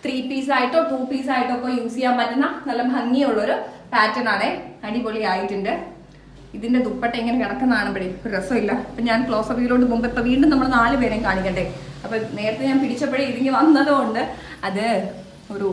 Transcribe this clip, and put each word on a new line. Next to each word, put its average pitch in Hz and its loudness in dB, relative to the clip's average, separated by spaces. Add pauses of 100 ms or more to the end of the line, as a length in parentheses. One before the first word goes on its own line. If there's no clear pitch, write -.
ത്രീ 262 -4 (140)
പീസ് 269 -4
ആയിട്ടോ 247 2 (120)
ടു 262 -2 (140)
പീസ് 269 -4
ആയിട്ടോ 247 0
ഒക്കെ 254 -4 (100)
യൂസ് 233 -6
ചെയ്യാൻ 247 2
പറ്റുന്ന 247 0 (220)
നല്ല 240 -2 (120)
ഭംഗിയുള്ളൊരു 240 2 (380)
പാറ്റേൺ 226 2
ആണ്. 220 0 (380)
അടിപൊളി 220 -4 (100)
ആയിട്ടുണ്ട്. 196 -2 (840)
ഇതിന്റെ 240 2
ദുപ്പട്ട 233 -2
ഇങ്ങനെ 240 0
കിടക്കുന്ന 233 0
കാണുമ്പോഴേ 190 -2 (160)
ഒരു 208 -6
രസമില്ല. 208 0 (180)
അപ്പൊ 233 -6
ഞാൻ 226 4
ക്ലോസ് 220 0
അപ്പ് 240 0
വ്യൂയിലോട്ട് 247 4
പോകുമ്പോ 233 0
ഇപ്പൊ 240 -2
വീണ്ടും 269 6
നമ്മൾ 262 4
നാല് 240 4
പേരെയും 220 0
കാണിക്കട്ടെ. 190 0 (400)
അപ്പൊ 226 -6 (240)
നേരത്തെ 220 -2
ഞാൻ 269 4
പിടിച്ചപ്പോഴേ 262 0
ഇതിങ്ങ് 262 0
വന്നതുകൊണ്ട് 277 4 (460)
അത് 196 -2 (680)
ഒരു 196 -2